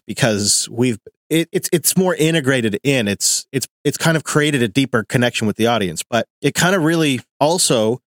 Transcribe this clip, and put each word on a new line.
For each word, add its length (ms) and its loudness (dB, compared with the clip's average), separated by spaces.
because 640 -2
we've, 300 -2
it, 220 0
it's, 200 -4
it's 260 0
more 180 2
integrated 680 0
in. 240 0
It's, 440 -2
it's, 160 -4
it's 140 -2
kind 200 2
of 60 -4
created 380 0
a 60 2
deeper 360 0
connection 440 0
with 80 -2
the 120 0
audience, 400 -2
but 200 -2
it 120 0
kind 220 2
of 80 0
really 380 0
also 680 0